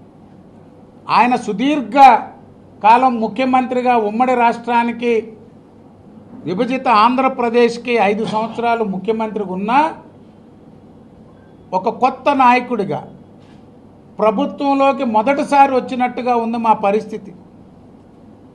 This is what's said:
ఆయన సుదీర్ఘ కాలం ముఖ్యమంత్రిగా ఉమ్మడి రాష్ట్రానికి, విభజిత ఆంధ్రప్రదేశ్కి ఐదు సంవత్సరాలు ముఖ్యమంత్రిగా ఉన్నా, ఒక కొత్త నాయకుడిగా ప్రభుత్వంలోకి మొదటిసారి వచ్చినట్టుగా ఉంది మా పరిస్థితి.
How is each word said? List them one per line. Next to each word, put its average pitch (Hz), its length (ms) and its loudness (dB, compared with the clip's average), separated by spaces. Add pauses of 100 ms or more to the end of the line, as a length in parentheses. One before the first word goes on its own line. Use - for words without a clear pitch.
(1080)
ఆయన 226 260 2
సుదీర్ఘ 233 600 -4 (880)
కాలం 240 380 4
ముఖ్యమంత్రిగా 247 760 0
ఉమ్మడి 220 380 0
రాష్ట్రానికి, 233 1000 0 (1080)
విభజిత 240 440 -4
ఆంధ్రప్రదేశ్కి 240 1040 2
ఐదు 214 340 0
సంవత్సరాలు 226 580 -4
ముఖ్యమంత్రిగా 208 680 -6
ఉన్నా, 240 400 0 (1800)
ఒక 190 160 -4
కొత్త 254 460 0
నాయకుడిగా 247 720 0 (1120)
ప్రభుత్వంలోకి 269 880 0
మొదటిసారి 269 680 2
వచ్చినట్టుగా 247 600 -4
ఉంది 226 220 -4
మా 226 160 0
పరిస్థితి. 208 600 -4 (1200)